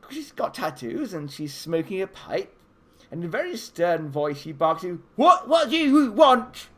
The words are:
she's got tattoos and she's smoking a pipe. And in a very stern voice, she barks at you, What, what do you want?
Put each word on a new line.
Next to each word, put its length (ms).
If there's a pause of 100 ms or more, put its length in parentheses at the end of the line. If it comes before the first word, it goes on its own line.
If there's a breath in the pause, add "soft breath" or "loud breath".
she's 220
got 220
tattoos 600
and 180
she's 220
smoking 480
a 60
pipe. 460 (580 soft breath)
And 120
in 40
a 40
very 260
stern 520
voice, 320
she 100
barks 320
at 40
you, 160 (120)
What, 320
what 220
do 80
you 340
want? 560 (100)